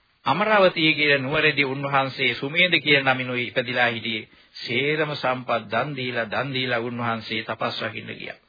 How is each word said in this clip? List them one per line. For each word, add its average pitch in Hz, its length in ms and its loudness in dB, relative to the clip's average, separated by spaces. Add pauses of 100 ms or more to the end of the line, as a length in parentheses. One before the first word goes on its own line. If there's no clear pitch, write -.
(260)
අමරාවතී 175 680 4
කියන 143 300 4
නුවරදී 147 420 2
උන්වහන්සේ 135 680 0
සුමේද 170 420 0
කියන 143 280 2
නමිනුයි 127 440 0
ඉපදිලා 123 400 0
හිටියේ. 110 420 -4 (260)
සේරම 147 580 -2
සම්පත් 127 520 -2
දන් 113 260 -2
දීලා, 123 340 -4
දන් 113 280 -4
දීලා 127 260 -2
උන්වහන්සේ 117 640 -4
තපස් 113 360 -4
රකින්න 110 320 -8
ගියා. - 380 -14